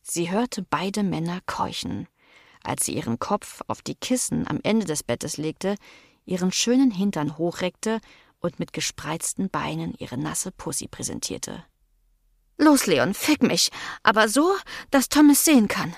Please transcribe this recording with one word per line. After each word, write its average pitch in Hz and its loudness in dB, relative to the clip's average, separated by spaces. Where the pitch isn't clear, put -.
Sie 170 -4
hörte 214 -2
beide 185 -4
Männer 170 -2
keuchen, - -6
als 120 -4
sie - -4
ihren 117 -2
Kopf - -6
auf - -8
die - -8
Kissen - -2
am 151 -4
Ende 214 0
des 151 -4
Bettes - -4
legte, 160 -4
ihren 185 0
schönen 254 4
Hintern 175 -2
hochreckte 185 -2
und - -4
mit 170 -6
gespreizten - -6
Beinen 160 -4
ihre - -10
nasse 156 -6
Pussy - -8
präsentierte. - -10
„Los, 294 6
Leon, 143 4
fick - 0
mich, - 2
aber 220 4
so, 311 4
dass 262 2
Tom 294 8
es 277 6
sehen 247 8
kann“ 170 -4